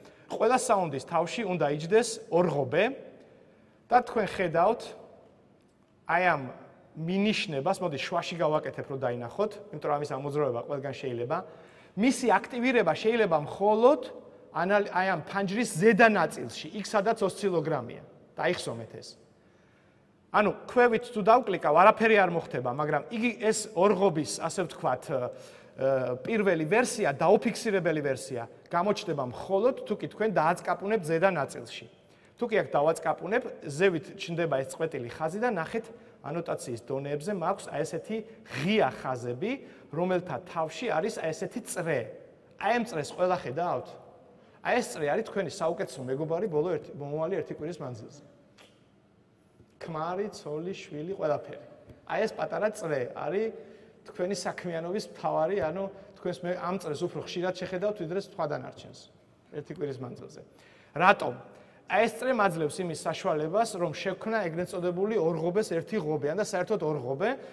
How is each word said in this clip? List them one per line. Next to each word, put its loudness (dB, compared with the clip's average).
ყველა 2
საუნდის 2
თავში 0
უნდა 2
იჯდეს 2
ორ 6
ღობე 2
და 8
თქვენ 0
ხედავთ, 2
აი 4
ამ 4
მინიშნებას, 0
მოდი -2
შვაში 0
გავაკეთებ, 0
რომ -8
დაინახოთ, -2
იმიტომ -6
რომ 4
ამის -2
ამოძრავება 0
ყველგან -6
შეიძლება. -4
მისი 2
აქტივირება 4
შეიძლება 4
მხოლოდ 4
ანალ-, 2
აი 2
ამ 0
ფანჯრის -2
ზედა 8
ნაწილში, -2
იქ -8
სადაც 2
ოსცილოგრამია. -2
დაიხსომეთ -4
ეს. -16
ანუ 4
ქვევით 4
თუ -4
დავკლიკავ, 4
არაფერი 8
არ 6
მოხდება, -2
მაგრამ 0
იგი -2
ეს 2
ორ 4
ღობის, 2
ასე -4
ვთქვათ, -4
ე, -2
ე, 0
პირველი 2
ვერსია, 2
დაუფიქსირებელი 2
ვერსია, -4
გამოჩნდება 0
მხოლოდ 0
თუ -2
კი -6
თქვენ -2
დააწკაპუნებთ 0
ზედა 4
ნაწილში. -6
თუ 0
კი 0
აქ 0
დავაწკაპუნებ, 0
ზევით 2
ჩნდება -2
ეს -6
წყვეტილი -6
ხაზი -4
და 0
ნახეთ, -4
ანოტაციის -6
დონეებზე -4
მაქვს -2
აი -6
ესეთი -4
ღია 2
ხაზები, -4
რომელთა -2
თავში -6
არის 0
აი -4
ესეთი -6
წრე. -2
აი 0
ამ 2
წრეს -6
ყველა 2
ხედავთ? -4
აი 0
ეს 2
წრე -2
არის 2
თქვენი -4
საუკეთესო -4
მეგობარი -2
ბოლო 2
ერთი, -6
მომავალი -4
ერთი -4
კვირის -8
მანძილზე. -12
ქმარი, -4
ცოლი, -8
შვილი, -10
ყველაფერი. -2
აი -2
ეს 0
პატარა -2
წრე -4
არის -2
თქვენი -4
საქმიანობის -4
მთავარი, 0
ანუ -2
თქვენს -6
მე-, -4
ამ -4
წრეს -6
უფრო -4
ხშირად -4
შეხედავთ, -4
ვიდრე -4
სხვა -6
დანარჩენს -8
ერთი -10
კვირის -6
მანძილზე. -14
რატომ? 4
აი 2
ეს 0
წრე -2
მაძლევს 0
იმის -4
საშუალებას, 0
რომ -2
შექმნა -4
ეგრეთ -4
წოდებული 0
ორ 2
ღობეს 0
ერთი -2
ღობე, -2
ან 0
და 0
საერთოდ 0
ორ 0
ღობე. 0